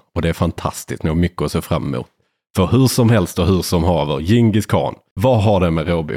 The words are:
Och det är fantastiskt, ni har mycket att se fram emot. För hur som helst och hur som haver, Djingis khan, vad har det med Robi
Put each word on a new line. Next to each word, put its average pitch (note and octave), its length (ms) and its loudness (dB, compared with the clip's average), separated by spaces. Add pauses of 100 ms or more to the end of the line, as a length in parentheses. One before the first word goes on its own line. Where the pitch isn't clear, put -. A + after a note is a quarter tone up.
(160)
Och E2+ 60 -6
det D#2+ 80 0
är E2 40 0
fantastiskt, - 720 -6
ni D#2+ 60 -2
har D#2+ 60 -2
mycket F2 260 -2
att D2 100 -4
se E2 100 -4
fram C#2+ 320 -4
emot. B1 140 -8 (480)
För F#2+ 120 2
hur B2+ 200 4
som A#2 220 2
helst G#2 300 2
och F2+ 80 2
hur F#2 140 2
som E2+ 220 0
haver, D2+ 360 0
Djingis G#2+ 460 2
khan, C#2 300 -2 (180)
vad A2+ 300 2
har G#2 160 2
det F2 120 2
med D#2+ 160 -2
Robi E2 300 -4